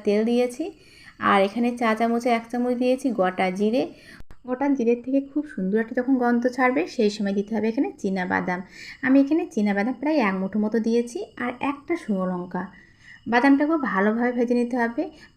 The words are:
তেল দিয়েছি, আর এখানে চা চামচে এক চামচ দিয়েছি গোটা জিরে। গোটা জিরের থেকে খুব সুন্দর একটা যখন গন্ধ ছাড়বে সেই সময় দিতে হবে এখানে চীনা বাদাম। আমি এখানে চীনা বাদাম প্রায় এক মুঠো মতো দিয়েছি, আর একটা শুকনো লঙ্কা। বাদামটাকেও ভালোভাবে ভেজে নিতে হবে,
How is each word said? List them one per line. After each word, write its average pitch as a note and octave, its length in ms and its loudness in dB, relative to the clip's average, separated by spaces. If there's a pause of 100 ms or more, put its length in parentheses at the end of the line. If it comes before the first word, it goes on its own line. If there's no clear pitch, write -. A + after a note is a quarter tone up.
তেল G#3 220 2
দিয়েছি, B3 400 0 (680)
আর G3+ 100 6
এখানে A#3 360 0
চা A#3 180 0
চামচে A#3 340 0
এক A3+ 180 0
চামচ B3 300 -2
দিয়েছি B3+ 340 0
গোটা F#3 400 0
জিরে। G#3+ 320 0 (640)
গোটা B3+ 280 -4
জিরের A#3+ 280 2
থেকে C4 260 0
খুব D4 200 -4
সুন্দর F#3+ 320 -2
একটা A3+ 180 -4
যখন B3+ 200 2
গন্ধ A#3+ 320 2
ছাড়বে B3+ 380 2
সেই G#3+ 240 0
সময় G3 260 -2
দিতে G3+ 160 -2
হবে G#3+ 160 0
এখানে C#4 280 0
চীনা F#3+ 280 -2
বাদাম। F3+ 340 -2 (420)
আমি C4+ 180 4
এখানে D4+ 320 2
চীনা G#3 220 0
বাদাম A#3 260 0
প্রায় D4+ 180 0 (100)
এক F#3+ 80 0
মুঠো F#3+ 240 -2
মতো G#3+ 200 0
দিয়েছি, A#3 400 0 (180)
আর A#3+ 140 -6 (180)
একটা C#4+ 260 -6
শুকনো F#3+ 340 -2
লঙ্কা। F3+ 340 -6 (640)
বাদামটাকেও C#4 560 4
ভালোভাবে G#3+ 520 0
ভেজে A#3+ 200 0
নিতে A#3+ 220 0
হবে, A#3 260 -2 (340)